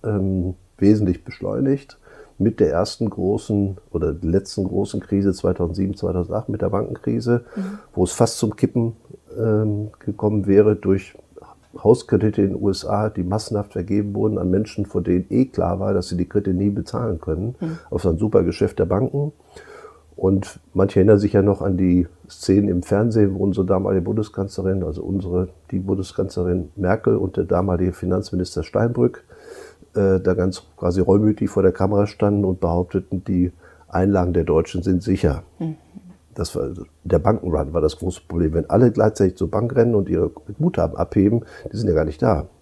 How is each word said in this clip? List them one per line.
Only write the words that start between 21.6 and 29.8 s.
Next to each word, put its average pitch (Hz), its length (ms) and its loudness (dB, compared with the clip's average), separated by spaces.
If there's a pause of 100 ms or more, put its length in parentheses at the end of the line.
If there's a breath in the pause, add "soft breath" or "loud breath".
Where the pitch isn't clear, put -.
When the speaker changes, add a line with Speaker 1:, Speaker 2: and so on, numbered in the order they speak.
Speaker 1:
an 92 160 0
die 90 320 2 (200)
Szenen 101 400 2
im 87 140 0
Fernsehen, 107 520 2
wo 95 100 -2
unsere 95 220 0
damalige 95 360 0
Bundeskanzlerin, 98 800 -4
also 80 220 -6
unsere, 90 460 -4 (200)
die 95 80 -4
Bundeskanzlerin 92 960 -4
Merkel 98 420 0
und 95 200 -4
der 90 80 -2
damalige 90 480 0
Finanzminister 90 720 -4
Steinbrück, 120 580 0 (720 loud breath)